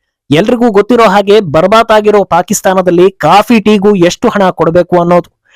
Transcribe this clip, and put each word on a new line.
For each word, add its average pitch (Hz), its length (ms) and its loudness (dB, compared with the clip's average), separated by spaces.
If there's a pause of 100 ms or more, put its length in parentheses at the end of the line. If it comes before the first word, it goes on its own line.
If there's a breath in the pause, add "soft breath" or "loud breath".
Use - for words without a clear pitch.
(320)
ಎಲ್ರಿಗೂ 226 380 0
ಗೊತ್ತಿರೋ 214 340 0
ಹಾಗೆ 202 360 0
ಬರ್ಬಾತ್ 196 520 0
ಆಗಿರೋ 208 320 0
ಪಾಕಿಸ್ತಾನದಲ್ಲಿ 180 880 -2
ಕಾಫಿ 208 480 0
ಟೀಗೂ 202 360 0
ಎಷ್ಟು 180 340 -2
ಹಣ 196 200 -2
ಕೊಡಬೇಕು 175 520 -2
ಅನ್ನೋದು, 170 360 -2 (180 soft breath)